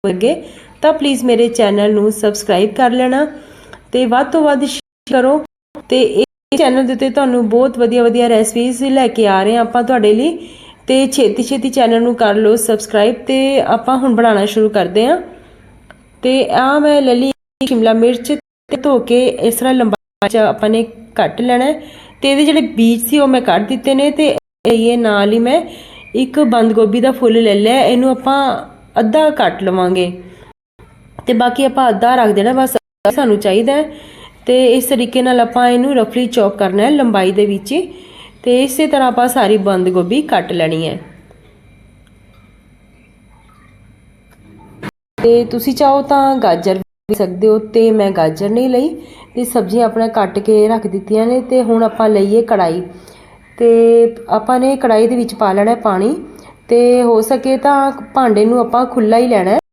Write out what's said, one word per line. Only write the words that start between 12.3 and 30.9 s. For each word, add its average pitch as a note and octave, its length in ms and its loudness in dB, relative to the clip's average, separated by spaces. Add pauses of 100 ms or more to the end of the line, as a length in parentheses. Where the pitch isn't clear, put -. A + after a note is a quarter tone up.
ਲਓ G#3+ 220 2
ਸਬਸਕ੍ਰਾਈਬ। G#3+ 580 -2
ਤੇ C4 460 0
ਆਪਾਂ A#3 380 -2
ਹੁਣ B3+ 160 0
ਬਣਾਉਣਾ G#3+ 320 2
ਸ਼ੁਰੂ G#3+ 220 0
ਕਰਦੇ G#3 380 0
ਹਾਂ। F4 140 0 (1040)
ਤੇ B3+ 280 0
ਆਹ C4+ 300 0
ਮੈਂ D4 220 2
ਲੈ B3+ 120 2
ਲਈ C4 160 0 (380)
ਸ਼ਿਮਲਾ A3+ 240 2
ਮਿਰਚ A#3+ 400 0 (380)
ਤੇ C#4+ 60 -4
ਧੋ C4 220 0
ਕੇ B3 280 0
ਇਸ A3+ 280 -2
ਤਰ੍ਹਾਂ C4 200 -2
ਲੰਬਾ G#3+ 540 -4
'ਚ A#3 80 -4
ਆਪਾਂ G#3+ 340 0
ਨੇ A3+ 120 0 (320)
ਕੱਟ - 260 -4
ਲੈਣਾ B3 240 0
ਹੈ। D4+ 180 -4 (400)
ਤੇ C4+ 80 2
ਇਹਦੇ C#4+ 140 2
ਜਿਹੜੇ D4+ 160 2
ਬੀਜ A3+ 420 0
ਸੀ D4 160 0
ਉਹ C#4 100 2
ਮੈਂ B3+ 120 2
ਕੱਢ G3+ 260 0
ਦਿੱਤੇ C4+ 280 -2
ਨੇ। C#4+ 160 2
ਤੇ D4 260 0 (360)
ਇਹ A#3 260 0
ਨਾਲ G#3 340 0
ਹੀ A3+ 60 2
ਮੈਂ C4 240 0 (520)
ਇੱਕ C4 260 -2
ਬੰਦ A3+ 320 2
ਗੋਭੀ G#3+ 280 0
ਦਾ C4 120 2
ਫੁੱਲ A#3 300 2
ਲੈ G#3 120 2
ਲਿਆ, A3 300 2
ਇਹਨੂੰ B3 260 2
ਆਪਾਂ C4+ 540 -2 (360)
ਅੱਧਾ D4+ 300 2
ਕੱਟ G#3+ 320 -2
ਲਵਾਂਗੇ F3+ 600 -2 (1040)